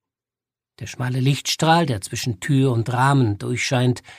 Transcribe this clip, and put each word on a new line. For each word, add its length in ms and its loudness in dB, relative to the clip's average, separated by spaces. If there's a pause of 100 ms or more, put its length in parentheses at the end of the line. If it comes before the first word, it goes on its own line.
(800)
Der 80 -12
schmale 320 -4
Lichtstrahl, 680 2
der 160 -2
zwischen 380 -6
Tür 320 2
und 200 -2
Rahmen 460 2
durchscheint, 640 -2 (180)